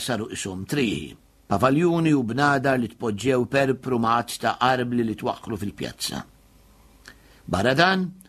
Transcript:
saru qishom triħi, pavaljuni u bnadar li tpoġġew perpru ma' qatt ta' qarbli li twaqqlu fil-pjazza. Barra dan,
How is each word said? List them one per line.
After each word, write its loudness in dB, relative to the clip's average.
saru -4
qishom -8
triħi, -2
pavaljuni 4
u 4
bnadar 2
li -2
tpoġġew 0
perpru 0
ma' 2
qatt -8
ta' 0
qarbli 0
li -4
twaqqlu -6
fil-pjazza. -8
Barra 2
dan, 2